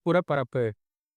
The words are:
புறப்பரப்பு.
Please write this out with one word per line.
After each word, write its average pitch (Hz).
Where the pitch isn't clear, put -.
புறப்பரப்பு. 147